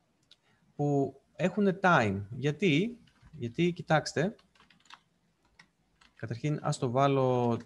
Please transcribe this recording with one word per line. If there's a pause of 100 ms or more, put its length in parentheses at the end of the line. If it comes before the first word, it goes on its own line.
(760)
που (200)
έχουνε
time.
Γιατί; (340)
Γιατί,
κοιτάξτε, (1800)
καταρχήν
ας
το
βάλω